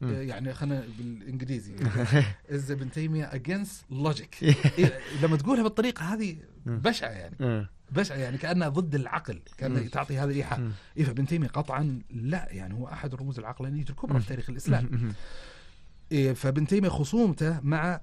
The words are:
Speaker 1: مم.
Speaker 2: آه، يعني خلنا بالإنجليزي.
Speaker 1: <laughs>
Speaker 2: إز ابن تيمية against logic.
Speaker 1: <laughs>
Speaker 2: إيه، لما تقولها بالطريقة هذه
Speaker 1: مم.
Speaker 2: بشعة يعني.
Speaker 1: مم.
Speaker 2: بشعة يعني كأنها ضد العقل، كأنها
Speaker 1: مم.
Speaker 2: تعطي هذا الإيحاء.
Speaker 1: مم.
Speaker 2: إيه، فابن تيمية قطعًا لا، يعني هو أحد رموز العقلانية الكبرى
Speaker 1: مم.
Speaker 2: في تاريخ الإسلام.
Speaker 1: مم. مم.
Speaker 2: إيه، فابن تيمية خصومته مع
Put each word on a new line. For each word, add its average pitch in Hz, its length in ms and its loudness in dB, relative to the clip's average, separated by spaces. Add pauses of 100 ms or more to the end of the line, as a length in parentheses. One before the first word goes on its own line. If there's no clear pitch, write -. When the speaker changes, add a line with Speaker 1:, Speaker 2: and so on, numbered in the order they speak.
Speaker 1:
مم. 131 80 -2
Speaker 2:
آه، 117 120 0
يعني 131 340 -6
خلنا 139 300 -2 (140)
بالإنجليزي. 120 760 -6 (420)
Speaker 1:
<laughs> 127 400 2
Speaker 2:
إز 139 160 -4
ابن 135 200 -6
تيمية 156 400 -2
against 151 640 -6 (100)
logic. - 380 -2
Speaker 1:
<laughs> - 0 -
Speaker 2:
إيه، 156 560 6 (240)
لما 160 140 6
تقولها 226 260 4
بالطريقة 214 520 0
هذه 208 220 -2 (300)
Speaker 1:
مم. 117 120 -2
Speaker 2:
بشعة 147 320 0
يعني. 92 300 -10
Speaker 1:
مم. 113 280 0 (220)
Speaker 2:
بشعة 156 260 0
يعني 131 220 -2
كأنها 170 300 2
ضد 151 260 0
العقل، 117 460 -2 (180)
كأنها 127 240 0
Speaker 1:
مم. 110 60 -4
Speaker 2:
تعطي 139 300 -2
هذا 139 120 2
الإيحاء. 139 300 -2
Speaker 1:
مم. 113 120 -2 (240)
Speaker 2:
إيه، 151 80 2
فابن 131 220 2
تيمية 160 220 2
قطعًا 139 640 -2
لا، 123 420 -2
يعني 95 220 -6
هو 123 140 -4
أحد 147 260 -6
رموز 131 240 -6
العقلانية 131 520 -4
الكبرى 139 240 -2
Speaker 1:
مم. 127 60 6
Speaker 2:
في 98 80 0
تاريخ 127 220 -4
الإسلام. 127 420 2
Speaker 1:
مم. 123 100 0
مم. 110 100 0 (1000)
Speaker 2:
إيه، 135 200 4
فابن 139 340 0
تيمية 196 220 4
خصومته 165 720 2
مع 156 400 2